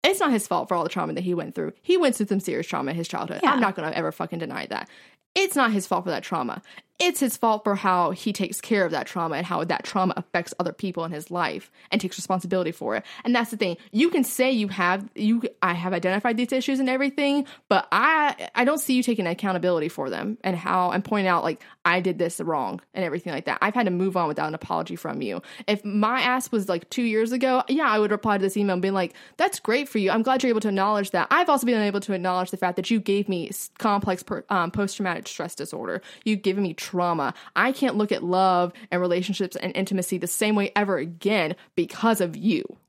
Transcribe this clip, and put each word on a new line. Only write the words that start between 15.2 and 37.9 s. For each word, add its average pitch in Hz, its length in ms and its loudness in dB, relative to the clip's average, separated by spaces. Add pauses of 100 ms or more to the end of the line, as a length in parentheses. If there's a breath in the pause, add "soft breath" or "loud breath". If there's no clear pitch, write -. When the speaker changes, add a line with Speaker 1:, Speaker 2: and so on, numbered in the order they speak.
Speaker 1:
"I 175 140 2
have 175 180 -2
identified 202 460 0
these 247 140 0
issues 262 280 0
and 269 80 2
everything," 277 560 2 (240 loud breath)
but - 240 4
I, 285 640 4
I 247 100 2
don't 285 140 2
see 262 160 0
you 247 80 4
taking 220 240 0
accountability 175 640 0
for 135 180 -6
them 202 340 -6
and 185 140 -2
how, 180 340 0
and 202 140 0
pointing 202 240 0
out, 170 160 4
like, 160 180 -2 (220 loud breath)
"I 175 160 4
did 180 180 0
this 175 220 -2
wrong," 151 400 -2 (140)
and 185 100 -2
everything 170 300 -4
like 127 100 -6
that. - 160 -2
I've 214 140 2
had 247 100 2
to 185 80 0
move 185 240 0
on 175 100 2
without 151 220 -2
an 160 60 -6
apology 165 420 -4
from 139 240 -8
you. 98 220 -6 (260 loud breath)
If 208 160 0
my 214 380 0
ass 254 280 0
was, 208 160 0
like, 175 220 -2
two - 140 -2
years 226 300 2
ago, 254 360 2
yeah, 277 220 2
I 214 80 4
would 208 120 2
reply 208 280 2
to 190 40 0
this 190 140 0
email 202 160 2
and 180 80 0
be 196 100 2
like, 190 220 0 (240 loud breath)
"That's 392 240 0
great 262 260 0
for - 120 -2
you. 190 120 4
I'm 220 120 2
glad 254 200 2
you're 262 60 2
able 220 140 4
to 214 60 0
acknowledge 196 420 0
that." 175 200 0
I've 339 200 4
also 247 160 4
been 233 160 4
able 202 180 0
to 196 140 -4
acknowledge 185 380 0
the 196 40 -6
fact 180 200 0
that 180 140 -4
you 226 100 4
gave 202 280 0
me 175 220 -4
s-, - 180 -10 (100)
complex 202 440 0
per-, - 260 -8
um, 180 220 0
post-traumatic 190 580 -4
stress - 260 -8
disorder. - 460 -6 (240 loud breath)
You've 214 160 2
given 202 220 0
me 175 100 -2 (140)
trauma. 170 480 0 (220 loud breath)
I 240 160 4
can't 262 240 0